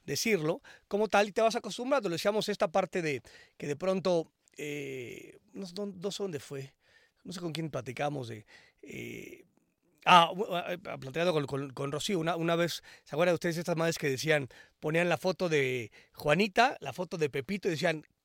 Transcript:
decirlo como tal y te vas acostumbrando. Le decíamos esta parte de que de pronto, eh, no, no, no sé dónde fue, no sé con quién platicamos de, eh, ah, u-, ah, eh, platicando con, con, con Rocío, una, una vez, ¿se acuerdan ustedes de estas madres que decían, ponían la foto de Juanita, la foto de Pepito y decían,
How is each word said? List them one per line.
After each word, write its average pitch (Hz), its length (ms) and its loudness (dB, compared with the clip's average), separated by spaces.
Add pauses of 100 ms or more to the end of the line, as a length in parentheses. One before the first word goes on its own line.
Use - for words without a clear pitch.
decirlo 170 560 0 (260)
como 208 220 0
tal 208 200 4
y 190 40 -10
te - 80 0
vas 220 160 4
acostumbrando. 240 540 -2
Le 165 60 -2
decíamos 208 340 0
esta 202 200 0
parte 190 300 0
de 147 220 -2 (340)
que - 100 -10
de 147 80 -2
pronto, 175 560 0 (280)
eh, 139 800 -10 (160)
no, 190 120 -8 (120)
no, 208 80 -4
no 185 260 -6
sé - 100 -6
dónde 165 180 -4
fue, 139 340 -12 (500)
no 180 80 -12
sé 175 80 -10
con 170 120 -6
quién 156 180 -6
platicamos 131 580 -4
de, 110 160 -12 (380)
eh, 117 600 -12 (600)
ah, 170 280 10
u-, 185 220 -4
ah, 175 200 -4
eh, 170 40 -10
platicando 147 540 -2
con, 147 140 0
con, 139 260 -6
con 139 180 -6
Rocío, 160 300 -2
una, 170 160 0
una 170 180 2
vez, 170 280 0 (220)
¿se - 120 -8
acuerdan 175 180 4
ustedes 165 220 -2
de 175 60 -4
estas 170 140 -2
madres 165 220 0
que 151 100 -2
decían, 135 400 0 (300)
ponían 165 300 0
la 165 80 2
foto 185 320 -2
de 127 420 0 (220)
Juanita, 208 680 2
la 139 120 -8
foto 180 260 -6
de 151 100 2
Pepito 165 380 -4
y 185 60 2
decían, 156 340 -2 (180)